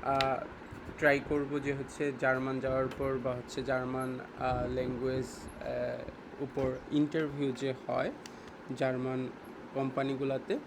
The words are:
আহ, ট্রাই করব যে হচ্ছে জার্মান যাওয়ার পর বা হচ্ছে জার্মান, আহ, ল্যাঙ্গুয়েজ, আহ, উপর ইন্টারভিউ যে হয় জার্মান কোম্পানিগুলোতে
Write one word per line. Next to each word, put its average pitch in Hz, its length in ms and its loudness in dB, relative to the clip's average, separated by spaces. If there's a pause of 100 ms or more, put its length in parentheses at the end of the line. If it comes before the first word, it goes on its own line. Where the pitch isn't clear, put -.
আহ, 135 420 4 (520)
ট্রাই 143 220 8 (100)
করব 143 340 2
যে 139 100 2
হচ্ছে 139 460 -2
জার্মান 131 400 2
যাওয়ার 131 280 2 (100)
পর 135 260 0
বা 127 100 0
হচ্ছে 123 300 -6
জার্মান, 127 560 0 (200)
আহ, 127 280 2
ল্যাঙ্গুয়েজ, 127 580 0
আহ, - 1200 -6
উপর 135 280 2 (200)
ইন্টারভিউ 147 600 2
যে 131 220 0 (140)
হয় 131 240 2 (640)
জার্মান 127 520 0 (440)
কোম্পানিগুলোতে 135 920 0